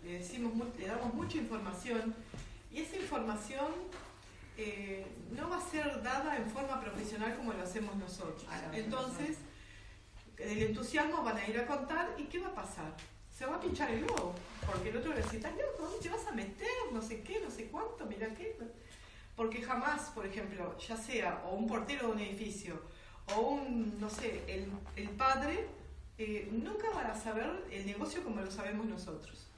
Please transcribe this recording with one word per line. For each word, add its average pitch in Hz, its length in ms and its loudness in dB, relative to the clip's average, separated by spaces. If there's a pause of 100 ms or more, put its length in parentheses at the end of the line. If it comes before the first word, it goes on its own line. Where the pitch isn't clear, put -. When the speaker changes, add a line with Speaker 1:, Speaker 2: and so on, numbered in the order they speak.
(100)
Speaker 1:
le 175 80 -4
decimos 233 360 0
mu-, 233 100 4 (120)
le 190 120 -2
damos 233 260 2
mucha 330 240 2
información 220 760 0 (580)
y 277 80 -2
esa 320 160 -2
información, 240 720 0 (920)
eh, 202 500 -2 (240)
no 294 180 -2
va 349 100 2
a - 120 -2
ser 285 320 2
dada 277 340 2
en 220 140 2
forma 269 300 0
profesional 214 560 0
como 233 160 0
lo 185 100 0
hacemos 202 340 0
nosotros. 180 540 -4
Speaker 2:
Ah, - 160 -4
no, - 100 -4
Speaker 1:
Entonces, 254 600 0 (1000)
Speaker 2:
no. 226 60 -2
Speaker 1:
el 214 200 4
entusiasmo 294 580 4
van 220 140 4
a 208 120 0
ir 220 120 2
a 240 60 4
contar 311 420 4 (100)
y 294 60 -2
¿qué 359 160 -2
va 370 80 0
a - 60 -2
pasar? 156 380 -4 (440)
Se 262 100 -2
va 320 100 2
a 359 40 0
pinchar 285 300 4
el 226 140 2
globo, 175 300 2 (320)
porque 190 240 2
el 226 80 0
otro 311 160 0
le 226 80 2
dice, 226 140 0
"Estás 311 160 -2
loco, 392 320 0
¿dónde 349 160 -2
te 339 100 -2
vas 440 160 0
a 427 60 -2
meter? 226 360 -2 (240)
No 226 80 2
sé 220 220 -4
qué, 381 200 -2
no 269 80 -2
sé 226 180 -6
cuánto, 381 360 -4
mirá 214 300 -2
qué". 440 200 -4 (800)
Porque 226 280 2
jamás, 262 520 2
por 202 120 -2
ejemplo, 190 520 -2
ya - 180 -4
sea 214 500 2
o 185 80 2
un 220 120 4
portero 233 420 4
de 220 40 6
un 214 80 2
edificio 196 640 -2 (520)
o 220 60 8
un, 240 580 4
no 214 120 2
sé, - 360 0
el, 196 240 0 (260)
el 208 140 -2
padre, 269 560 6 (520)
eh, 214 340 0
nunca 427 420 2
van 269 120 2
a 220 120 2
saber 247 540 0
el 196 140 -2
negocio 302 360 0
como 214 200 0
lo 190 80 -2
sabemos 208 340 0
nosotros. 180 640 -4 (120)